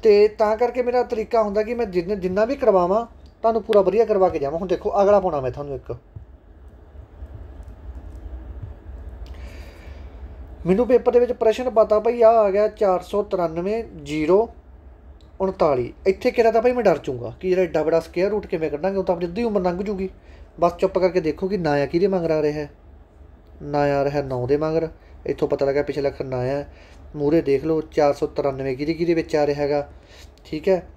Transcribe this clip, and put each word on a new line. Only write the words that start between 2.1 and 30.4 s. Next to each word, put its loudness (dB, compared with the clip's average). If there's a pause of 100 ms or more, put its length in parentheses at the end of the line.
ਜਿੰਨਾ 0
ਵੀ -2
ਕਰਵਾਵਾਂ 2 (360)
ਤੁਹਾਨੂੰ 0
ਪੂਰਾ 4
ਵਧੀਆ 4
ਕਰਵਾ 2
ਕੇ -4
ਜਾਵਾਂ। -4
ਹੁਣ -6
ਦੇਖੋ -2 (100)
ਅਗਲਾ 6
ਪਾਉਣਾ -2
ਮੈਂ -4
ਤੁਹਾਨੂੰ -8
ਇੱਕ, -12 (4000)
ਮੈਨੂੰ 2
ਪੇਪਰ 4
ਦੇ 6
ਵਿੱਚ 2
ਪ੍ਰਸ਼ਨ 0
ਪਤਾ 4
ਭਾਈ 0
ਆਹ 8
ਆ 4
ਗਿਆ 2
ਚਾਰ 0
ਸੌ -4
ਤਰਾਨਵੇਂ -2 (200)
ਜ਼ੀਰੋ 2 (1040)
ਉਨਤਾਲੀ। 0 (160)
ਇੱਥੇ 0
ਕਿਹੜਾ 4
ਤਾਂ 2
ਭਾਈ 4
ਮੈਂ -2
ਡਰ 4
ਜਾਊਂਗਾ -8
ਕਿ -4
ਜਿਹੜਾ 2
ਐਡਾ 0
ਬੜਾ 2
scare -2
route -4
ਕਿਵੇਂ -4
ਕੱਢਾਂਗੇ, -4
ਉਹ -2
ਤਾਂ 0
ਆਪਣੀ -6
ਅੱਧੀ -4
ਉਮਰ 0
ਲੰਘ -2
ਜੂਗੀ। -6 (500)
ਬਸ 2
ਚੁੱਪ 0
ਕਰਕੇ 2
ਦੇਖੋ -4
ਕਿ -4
ਨਾ 0
ਆ 2
ਕਿਹਦੇ 0
ਮਗਰ 0
ਆ 0
ਰਿਹਾ 0
ਹੈ, -8 (920)
ਨਾ -2 (120)
ਆ 2
ਰਿਹਾ -2
ਨੌ -4
ਦੇ 2
ਮਗਰ, 0 (380)
ਇੱਥੋਂ -2
ਪਤਾ 0
ਲੱਗਾ 0
ਪਿਛਲਾ -2
ਅੱਖਰ -8
ਨਾ -6 (160)
ਆ। -4 (520)
ਮੂਹਰੇ 2
ਦੇਖ 0
ਲਓ 0 (100)
ਚਾਰ 4
ਸੌ -4
ਤਰਾਨਵੇਂ -4
ਕਿਹਦੇ -4
ਕਿਹਦੇ 0
ਵਿੱਚ -2
ਆ 2
ਰਿਹਾ -2
ਹੈਗਾ, -2 (580)